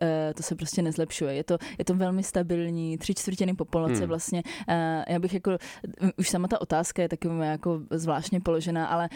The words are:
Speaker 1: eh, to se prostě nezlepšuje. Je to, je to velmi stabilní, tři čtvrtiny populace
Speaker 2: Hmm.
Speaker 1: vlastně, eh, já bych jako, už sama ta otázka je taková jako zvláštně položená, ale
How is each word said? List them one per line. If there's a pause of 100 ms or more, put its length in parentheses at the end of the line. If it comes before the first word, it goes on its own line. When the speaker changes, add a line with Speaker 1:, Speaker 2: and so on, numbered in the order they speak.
Speaker 1:
eh,
to
se
prostě
nezlepšuje.
Je
to, (200)
je
to
velmi
stabilní,
tři
čtvrtiny
populace
Speaker 2:
Hmm.
Speaker 1:
vlastně, (260)
eh,
já
bych
jako, (640)
už
sama
ta
otázka
je
taková
jako (100)
zvláštně
položená,
ale